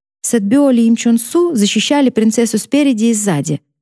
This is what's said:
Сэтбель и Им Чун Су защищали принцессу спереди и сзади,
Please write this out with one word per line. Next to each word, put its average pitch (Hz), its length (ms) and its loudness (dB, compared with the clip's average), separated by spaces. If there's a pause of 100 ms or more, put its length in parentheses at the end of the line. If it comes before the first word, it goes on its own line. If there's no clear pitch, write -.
(220)
Сэтбель 240 580 2
и 233 80 2
Им 226 80 4
Чун 233 240 0
Су 339 340 -2
защищали 247 560 0
принцессу 226 480 0
спереди 262 480 0
и 233 80 2
сзади, 160 480 -4 (200)